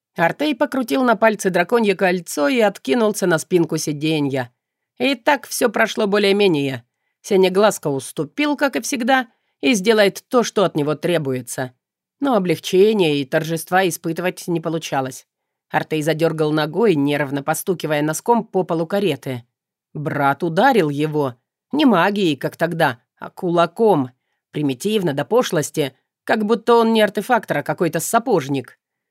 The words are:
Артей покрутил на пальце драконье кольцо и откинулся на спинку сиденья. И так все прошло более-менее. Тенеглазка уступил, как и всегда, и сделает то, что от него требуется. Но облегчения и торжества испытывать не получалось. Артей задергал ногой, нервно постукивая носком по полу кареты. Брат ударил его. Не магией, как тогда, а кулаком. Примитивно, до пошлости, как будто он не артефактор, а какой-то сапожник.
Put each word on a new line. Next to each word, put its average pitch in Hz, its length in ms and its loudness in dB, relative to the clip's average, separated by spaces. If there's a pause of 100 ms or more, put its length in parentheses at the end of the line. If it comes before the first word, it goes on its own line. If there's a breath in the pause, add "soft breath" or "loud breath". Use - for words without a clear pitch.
(160)
Артей 294 400 0
покрутил 269 480 0
на 233 100 2
пальце 214 360 0
драконье 190 440 2
кольцо 185 540 -2
и 262 100 0
откинулся 208 680 0
на 170 120 2
спинку 165 380 0
сиденья. 147 760 -2 (460)
И 262 160 0
так 277 320 0
все - 220 -2
прошло 220 380 -2
более-менее. 196 800 2 (440)
Тенеглазка 190 600 2
уступил, 156 680 -4
как 277 200 -2
и 269 40 -4
всегда, 254 480 -2 (320 soft breath)
и 269 140 2
сделает 202 540 2
то, 247 140 2
что 208 220 0
от 165 120 -2
него 151 180 0
требуется. 135 800 -4 (460)
Но 269 160 0
облегчения 185 800 2
и 139 100 -2
торжества 165 600 0
испытывать 175 640 -6
не 170 140 -2
получалось. 156 640 -6 (420)
Артей 156 320 -4
задергал 156 520 -2
ногой, 156 420 0
нервно 143 480 -2
постукивая 156 580 -2
носком 156 440 0
по - 180 -2
полу 170 240 -4
кареты. 143 580 -4 (480)
Брат 139 500 -2
ударил 185 460 2
его. 147 460 -2 (360)
Не 302 140 2
магией, 196 500 4
как 151 220 -6
тогда, 165 460 -2 (160)
а - 100 -12
кулаком. 175 800 0 (420)
Примитивно, 156 640 -2
до 139 140 -4
пошлости, 156 680 -2 (300)
как 220 220 0
будто 233 300 2
он 226 180 4
не 220 80 4
артефактор, 202 560 0
а 143 40 -2
какой-то 160 380 -2
сапожник. 147 800 -2 (320)